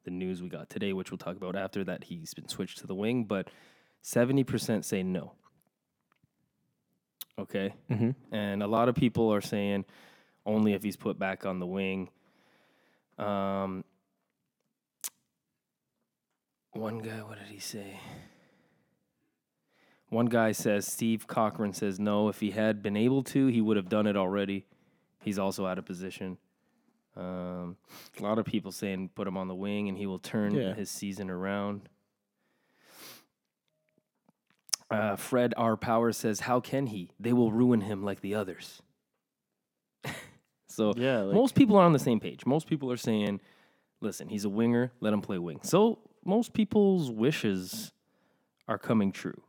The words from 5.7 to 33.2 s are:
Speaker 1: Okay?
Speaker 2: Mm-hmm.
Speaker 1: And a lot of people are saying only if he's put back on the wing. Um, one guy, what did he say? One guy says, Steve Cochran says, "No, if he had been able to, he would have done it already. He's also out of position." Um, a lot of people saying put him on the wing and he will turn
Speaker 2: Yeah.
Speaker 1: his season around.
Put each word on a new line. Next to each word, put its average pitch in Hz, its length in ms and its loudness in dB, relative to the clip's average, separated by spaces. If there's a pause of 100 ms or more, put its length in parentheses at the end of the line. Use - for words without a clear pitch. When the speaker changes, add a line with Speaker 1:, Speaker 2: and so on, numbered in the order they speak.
Speaker 1:
Okay? 98 380 -4 (160)
Speaker 2:
Mm-hmm. 113 180 2 (240)
Speaker 1:
And 104 300 -2
a 101 40 -2
lot 113 220 4
of 117 60 0
people 113 360 4
are 104 100 4
saying 101 440 0 (600)
only 107 280 4
if 95 80 -2
he's 101 160 -4
put - 220 -4
back 95 260 -4
on 92 140 -2
the 90 80 -4
wing. 95 420 -2 (1080)
Um, 98 680 -2 (3000)
one 110 280 -6
guy, 110 220 -8
what 110 160 -14
did 101 100 -18
he 104 120 -16
say? 98 400 -10 (2000)
One 113 180 4
guy 113 260 4
says, 104 340 0
Steve 113 400 0
Cochran 107 460 0
says, 95 260 -4
"No, 104 300 2
if 98 100 -6
he 104 120 -2
had 107 300 0
been 104 160 -2
able 127 280 2
to, 135 220 2
he 117 140 4
would 107 160 4
have 92 120 -2
done 107 180 2
it 101 100 2
already. 98 480 0 (560)
He's 101 160 -4
also 98 280 -2
out 92 120 -2
of 92 80 -10
position." 92 520 -10 (800)
Um, 90 580 -8 (440)
a 98 40 -8
lot 107 160 2
of 110 60 0
people 95 260 -4
saying 95 440 -4
put 101 120 -4
him 92 100 -6
on 92 120 -4
the 92 60 -6
wing 104 340 -4
and 95 80 -6
he 101 100 -6
will 92 120 -6
turn 104 360 -2
Speaker 2:
Yeah. 104 180 0
Speaker 1:
his 107 160 -6
season 98 400 -6
around. 101 600 -4 (3000)